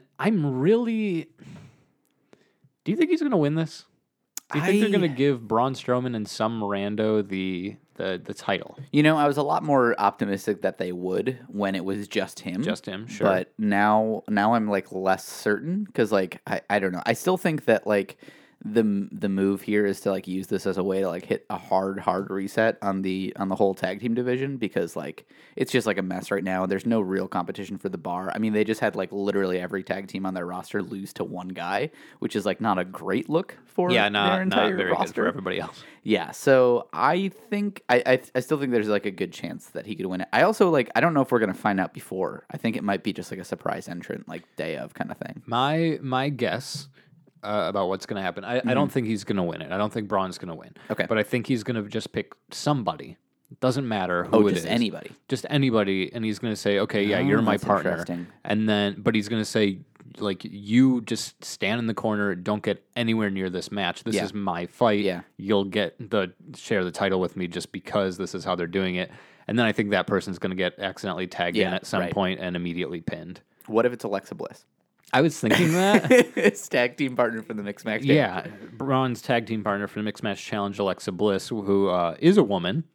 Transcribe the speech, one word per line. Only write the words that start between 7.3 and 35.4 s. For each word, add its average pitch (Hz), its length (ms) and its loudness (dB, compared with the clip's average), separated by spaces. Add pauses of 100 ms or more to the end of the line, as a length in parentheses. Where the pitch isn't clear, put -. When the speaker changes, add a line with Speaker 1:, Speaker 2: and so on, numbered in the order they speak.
Speaker 1:
the, 90 280 -4
the 101 100 -10
title? - 440 -4 (160)
Speaker 2:
You 147 100 6
know, 156 140 4
I 147 100 4
was 139 80 2
a 143 80 0
lot 160 180 0
more 135 380 4
optimistic 101 600 0
that 95 160 -2
they 90 160 -4
would 92 540 -2
when 98 280 -2
it 90 80 -4
was 101 240 -4
just - 320 -4
him. 92 240 -6
Speaker 1:
Just 92 220 -4
him, 104 220 -8
sure. - 200 -2
Speaker 2:
But 92 300 2
now, 107 720 4
now 107 240 4
I'm, 107 160 2
like, 95 240 0
less 95 320 0
certain 160 680 -2
'cause, 110 200 2
like, 95 340 0
I, 101 220 -2
I 101 100 2
don't 95 140 0
know. 87 120 -6
I 113 80 2
still 180 240 0
think 156 280 -2
that, 110 200 4
like, 101 320 0 (480)
the, 107 460 2
the - 180 -4
move 98 320 2
here 104 240 2
is 98 160 -2
to, 101 80 0
like, 95 180 -2
use 92 200 -4
this 95 180 -4
as 95 140 0
a 90 40 0
way 95 180 0
to, 98 60 0
like, 87 180 -4
hit - 260 -4
a 95 60 -4
hard, 95 420 0
hard 95 320 -2
reset 98 500 0
on 98 220 -2
the, 92 340 -2
on 98 120 -4
the 95 60 0
whole 95 200 2
tag 95 260 -4
team 117 140 -2
division 127 420 -2
because, 92 380 -4
like, 78 320 -10 (280)
it's - 160 -2
just, 120 140 2
like, 98 140 0
a - 20 -2
mess 92 300 -6
right 98 120 0
now. 92 220 0
There's 95 200 -2
no 117 140 2
real 95 280 0
competition 95 500 -6
for - 100 -8
The 92 120 -6
Bar. 90 340 -6
I - 60 -4
mean, 110 140 0
they 107 100 4
just 110 180 0
had, 107 140 0
like, 95 160 -4
literally 98 480 0
every 95 240 -4
tag 95 240 -8
team 95 180 -6
on 95 80 -4
their 90 140 -6
roster 90 340 -4
lose 98 320 -10
to 104 100 -6
one 90 260 -8
guy, 95 420 -4 (260)
which - 180 -6
is, 101 120 0
like, 92 120 -2
not 104 200 0
a 87 40 0
great 95 460 -4
look 160 260 -2 (120)
for 180 240 0
Speaker 1:
Yeah, 113 120 6
Speaker 2:
their 104 60 4
Speaker 1:
not, 101 200 2
not 190 120 2
Speaker 2:
entire 190 340 2
Speaker 1:
very 185 160 0
Speaker 2:
roster. - 140 2
Speaker 1:
good - 160 -8
for - 60 2
everybody 95 320 -4